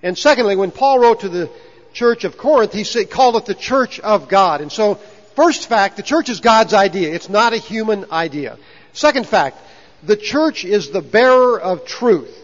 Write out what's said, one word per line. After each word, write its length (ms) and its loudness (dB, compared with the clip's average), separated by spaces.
And 120 -4
secondly, 400 2
when 140 -2
Paul 300 0
wrote 220 4
to 80 -8
the 200 -6
church 320 -2
of 140 -8
Corinth, 340 2
he 120 -8
said, 260 -4
called 260 2
it 100 -2
the 100 -6
church 440 -4
of 280 -2
God. 340 2
And 100 -12
so, 280 -2
first 320 2
fact, 300 0
the 60 -12
church 260 -2
is 100 -6
God's 360 4
idea. 400 0
It's 140 -12
not 240 0
a 40 -4
human 540 -6
idea. 460 -6
Second 340 0
fact, 300 0
the 140 2
church 480 -2
is 260 -2
the 100 -4
bearer 580 2
of 260 -6
truth. 440 -2